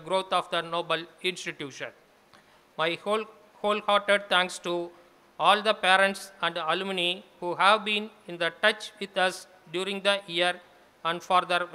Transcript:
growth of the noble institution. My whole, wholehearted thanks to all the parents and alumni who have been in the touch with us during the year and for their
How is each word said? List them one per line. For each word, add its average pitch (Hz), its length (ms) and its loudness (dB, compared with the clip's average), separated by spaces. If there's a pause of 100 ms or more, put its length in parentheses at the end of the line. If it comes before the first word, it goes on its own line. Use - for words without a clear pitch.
growth 185 320 -2
of 175 60 -2 (100)
the 170 60 0 (140)
noble 165 300 -2 (260)
institution. 147 600 -10 (880)
My 160 100 0 (140)
whole, 214 200 -2 (380)
wholehearted 202 600 2 (120)
thanks 180 220 2 (100)
to 175 80 -2 (640)
all 190 300 6
the 214 60 4 (140)
parents 196 340 4 (220)
and 170 120 -2 (160)
alumni 185 400 -2 (280)
who 175 100 -6 (120)
have 208 180 6 (100)
been 208 160 -2 (220)
in 175 140 -10
the 165 80 0 (120)
touch 214 380 0
with - 160 -8 (100)
us 180 100 -2 (380)
during 190 240 -4 (100)
the 202 80 2 (200)
year 175 180 2 (540)
and 175 100 -2 (100)
for 180 120 6 (100)
their 175 140 2 (100)